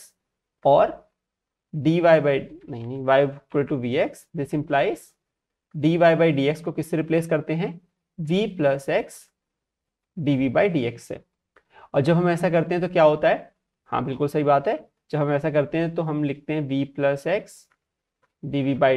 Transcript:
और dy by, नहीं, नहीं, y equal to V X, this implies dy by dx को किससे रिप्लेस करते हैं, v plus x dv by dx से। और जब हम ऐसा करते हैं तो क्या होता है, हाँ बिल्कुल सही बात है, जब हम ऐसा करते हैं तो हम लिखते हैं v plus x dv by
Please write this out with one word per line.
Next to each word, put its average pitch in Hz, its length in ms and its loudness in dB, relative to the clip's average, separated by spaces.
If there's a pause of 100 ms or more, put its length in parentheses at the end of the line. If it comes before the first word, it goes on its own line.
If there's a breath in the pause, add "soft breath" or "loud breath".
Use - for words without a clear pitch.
(640)
और 156 260 4 (840)
dy 156 240 0
by, 165 220 6 (500)
नहीं, 117 160 -12
नहीं, 127 200 -10
y 135 180 4
equal 143 460 -4
to 151 100 -4
V 120 100 -4 (120)
X, 294 200 -6 (160)
this 139 160 -8
implies 151 480 -2 (760)
dy 151 220 0
by 165 400 4
dx 147 260 0
को 170 80 -6
किससे 156 260 -6
रिप्लेस 160 300 -2
करते 156 260 -2
हैं, 175 160 -4 (500)
v 165 200 -2 (180)
plus 135 340 0
x 226 260 -4 (1000)
dv 135 340 0
by 120 120 2 (120)
dx 120 240 -4
से। - 200 -14 (760 soft breath)
और 143 80 2
जब 165 160 2
हम 175 120 2
ऐसा 170 200 0
करते 170 260 0
हैं 175 60 -2
तो 180 80 -2
क्या 180 140 2
होता 151 260 4
है, - 220 -4 (380)
हाँ 123 160 -2
बिल्कुल 135 220 -4
सही 151 160 -2
बात 143 240 2
है, 240 100 -2 (340)
जब 151 80 -2
हम 147 120 0
ऐसा 147 200 -2
करते 147 260 0
हैं 165 180 -2
तो 170 60 -4
हम 151 220 -2
लिखते 147 300 -6
हैं 151 160 -4
v 139 140 0 (100)
plus 139 380 -2
x - 260 -6 (840)
dv 139 360 -2
by 135 180 4